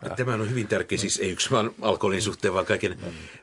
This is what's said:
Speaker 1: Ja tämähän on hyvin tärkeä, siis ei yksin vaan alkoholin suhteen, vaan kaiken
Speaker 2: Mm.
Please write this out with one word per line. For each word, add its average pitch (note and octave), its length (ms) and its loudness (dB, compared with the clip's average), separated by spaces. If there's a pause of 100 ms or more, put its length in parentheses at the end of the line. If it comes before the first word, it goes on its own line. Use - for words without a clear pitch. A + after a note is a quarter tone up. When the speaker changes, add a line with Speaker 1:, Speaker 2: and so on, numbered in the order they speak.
Speaker 1:
Ja - 60 -6
tämähän B2 320 0
on G#2+ 80 -2
hyvin A#2+ 180 -2
tärkeä, F#2+ 300 0
siis F#2+ 220 0
ei F#2+ 120 0
yksin - 200 -2
vaan A#2 200 2 (100)
alkoholin G2 400 2
suhteen, G2 320 0
vaan F#2 120 2
kaiken G2+ 260 2 (140)
Speaker 2:
Mm. E2+ 60 -8 (320)